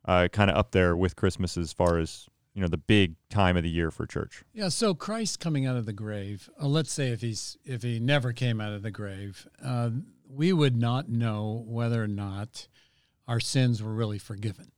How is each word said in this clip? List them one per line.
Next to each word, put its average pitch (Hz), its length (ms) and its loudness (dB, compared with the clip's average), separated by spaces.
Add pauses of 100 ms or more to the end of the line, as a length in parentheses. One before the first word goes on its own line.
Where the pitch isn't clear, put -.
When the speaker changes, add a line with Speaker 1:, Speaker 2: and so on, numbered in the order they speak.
Speaker 1:
uh, 90 280 6
kinda 98 240 4
up 101 160 2
there 90 240 6
with 90 180 0
Christmas 92 420 0
as 82 160 -4
far 85 260 2
as, - 280 -4 (280)
you 101 60 -8
know, 92 80 2
the 82 80 0
big 92 380 4 (160)
time 92 260 6
of 87 60 4
the 85 80 -2
year 82 220 0
for - 140 -6
church? - 360 -8 (100)
Speaker 2:
Yeah, 208 160 -4
so 202 260 0
Christ 214 440 -6
coming 151 280 -2
out 127 100 -2
of 117 100 -4
the 110 60 -6
grave, 101 580 -8 (100)
uh, 147 60 -2
let's 147 260 0
say 135 180 -2
if 117 100 -4
he's, 113 440 -6
if 123 200 -8
he 117 160 -2
never 123 320 2
came 117 280 0
out 107 120 -6
of 104 100 -8
the 107 100 -6
grave, 98 540 -10 (160)
uh, 120 280 -2 (380)
we 147 240 0
would 143 240 4
not 120 320 0
know 113 600 -2
whether 117 340 -2
or 104 60 -2
not 101 580 -8 (600)
our 117 120 0
sins 123 400 2
were 110 140 -6
really 107 240 -2
forgiven. 104 600 -8